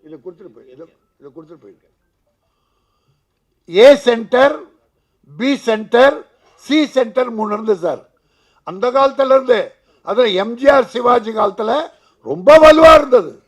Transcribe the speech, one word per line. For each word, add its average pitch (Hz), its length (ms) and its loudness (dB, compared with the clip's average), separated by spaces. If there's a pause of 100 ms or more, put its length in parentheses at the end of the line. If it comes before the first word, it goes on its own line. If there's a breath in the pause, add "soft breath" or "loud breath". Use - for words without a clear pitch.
இதை 156 160 -20
கொடுத்துட்டு 170 320 -20
போய், 120 200 -20
இதை, 147 100 -20 (360)
இதை 139 140 -20
கொடுத்துட்டு 160 300 -20
போயிருக்கேன். 95 300 -20 (1700)
ஏ 185 180 4 (200)
சென்டர், 247 500 -2 (840)
பி 247 120 -4 (180)
சென்டர், 233 480 0 (480)
சி 294 140 -4 (180)
சென்டர் 247 400 -4
மூணு 214 200 -8
இருந்தது 214 300 -4
சார். 147 160 -8 (640)
அந்த 190 180 -10 (120)
காலத்துல 269 400 0
இருந்து, 247 240 -2 (480)
அதுல 226 200 -2 (140)
எம் 233 160 -10
ஜி 277 160 -2
ஆர் 254 220 -2
சிவாஜி 240 420 -2
காலத்துல 214 340 -6 (580)
ரொம்ப 180 360 4
வலுவா 320 320 6
இருந்தது. 247 340 -2 (160)